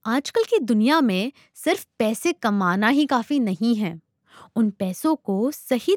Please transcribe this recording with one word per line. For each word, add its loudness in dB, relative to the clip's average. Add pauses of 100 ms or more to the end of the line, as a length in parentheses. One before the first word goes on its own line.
आजकल 0
की 0
दुनिया 2
में 0 (220)
सिर्फ -2 (120)
पैसे 0
कमाना 0
ही 2
काफी -2
नहीं 0
है, -4 (560)
उन 2
पैसों -2
को -2
सही -2